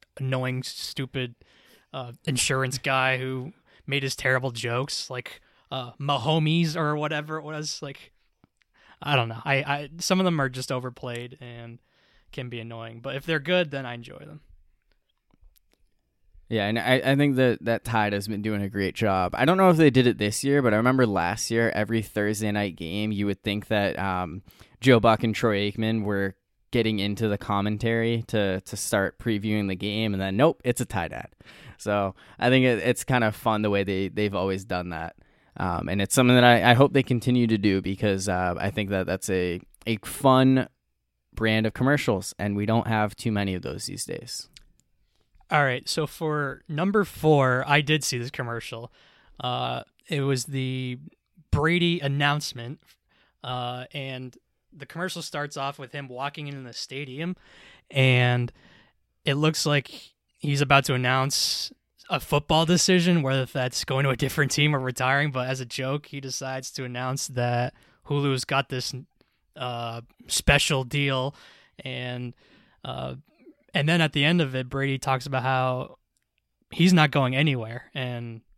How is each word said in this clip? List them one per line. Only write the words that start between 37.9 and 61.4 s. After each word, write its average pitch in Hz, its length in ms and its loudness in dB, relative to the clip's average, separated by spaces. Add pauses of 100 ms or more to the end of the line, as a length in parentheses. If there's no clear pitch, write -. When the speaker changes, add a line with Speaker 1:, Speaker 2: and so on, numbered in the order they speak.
Speaker 2:
uh, 90 300 0
I 98 140 -2
think 101 180 -4
that 95 160 -2
that's - 240 -4
a, 90 320 0 (240)
a 113 120 -2
fun 131 720 6 (640)
brand 110 360 2
of 104 80 -4
commercials, 127 640 2
and 101 160 -2
we 101 100 0
don't 113 220 2
have 107 280 0
too - 160 -4
many 101 220 0
of 90 80 -6
those 95 240 -8
these - 200 -10
days. - 440 -12 (1000)
Speaker 1:
All 151 120 4
right, 131 260 -2
so 156 160 -2
for 147 640 -4
number 190 340 0
four, 135 640 4
I 147 160 4
did 151 220 0
see 123 160 -4
this 120 100 -6
commercial. 117 640 -8 (460)
Uh, 123 420 -4 (260)
it 147 140 0
was 139 240 0
the 131 540 -4 (500)
Brady 170 520 4
announcement, 143 800 -2 (640)
uh, 123 480 -8
and 131 460 -10 (420)
the 139 60 -16
commercial 170 360 -8
starts 147 360 -8
off 139 200 -6
with 135 140 -14
him 139 160 -12
walking 143 400 -8
into 143 140 -10
the 120 120 -14
stadium, 143 640 -8 (560)
and 123 600 4 (760)
it 139 100 0
looks 156 300 2
like - 480 -2 (240)
he's 143 240 0
about 139 240 6
to 147 80 0
announce 127 800 0 (380)